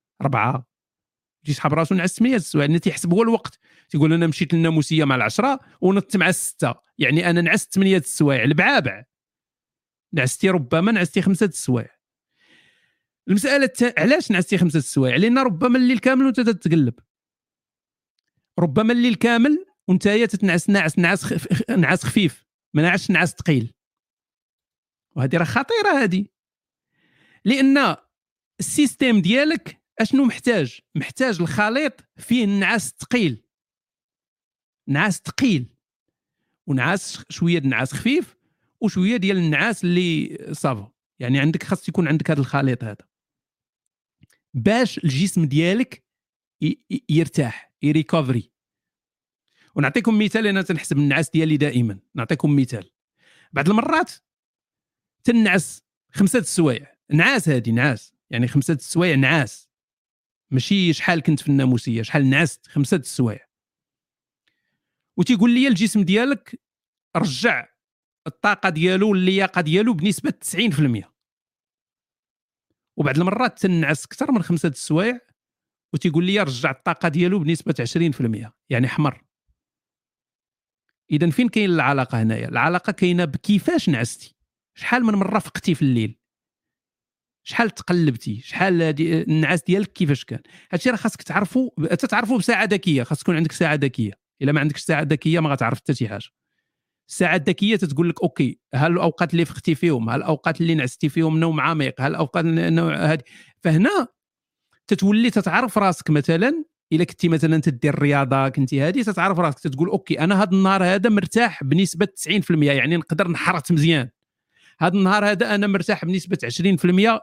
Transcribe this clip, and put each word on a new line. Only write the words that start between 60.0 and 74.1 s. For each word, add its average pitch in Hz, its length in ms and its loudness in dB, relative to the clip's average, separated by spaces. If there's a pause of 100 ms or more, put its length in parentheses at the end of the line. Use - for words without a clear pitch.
ماشي 170 420 2
شحال 165 280 -2
كنت 156 180 0
في - 80 -8
الناموسية، 127 540 0
شحال 135 280 0
نعست، 147 380 -2
خمسة 147 300 -2
السوايع. 120 500 -4 (1700)
وتيقول 226 340 2
لي 254 160 4
الجسم 214 360 2
ديالك 226 560 -2 (560)
رجع 156 520 -2 (600)
الطاقة 196 420 -2
ديالو، 185 440 2
اللياقة 185 480 0
ديالو 196 320 2
بنسبة 185 360 -2
تسعين 208 420 -2
في 139 80 -2
المية. 117 320 0 (1900)
وبعض 143 220 0
المرات 196 400 -2
تنعس 160 460 0
أكثر 294 260 -6